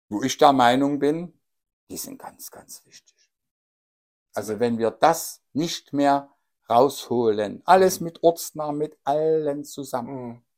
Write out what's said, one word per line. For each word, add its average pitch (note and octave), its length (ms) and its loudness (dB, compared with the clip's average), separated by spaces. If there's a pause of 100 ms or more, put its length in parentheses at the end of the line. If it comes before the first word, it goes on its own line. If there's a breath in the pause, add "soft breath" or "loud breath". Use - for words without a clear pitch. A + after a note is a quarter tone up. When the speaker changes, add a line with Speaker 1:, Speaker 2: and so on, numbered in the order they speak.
Speaker 1:
wo G#2 140 -4
ich C3 140 -4
der D3 140 8
Meinung C3+ 460 2
bin, D#3+ 420 -4 (500)
die - 80 -12
sind - 200 -14
ganz, - 320 -20
ganz - 360 -20
wichtig. - 300 -20 (1200)
Also G#2 260 -6
wenn A#2 180 0
wir A2+ 140 0
das - 500 0 (120)
nicht D#3+ 400 -6
mehr C#3+ 360 2 (400)
rausholen, A#2 960 0
alles F#3 340 4
Speaker 2:
Mhm. E3 60 -8
Speaker 1:
mit - 180 -6
Ortsnamen, D3+ 540 -2
mit D3+ 260 -6
allen D3+ 640 -2
zusammen, C3+ 480 -8
Speaker 2:
Mhm. A#2+ 280 -12 (160)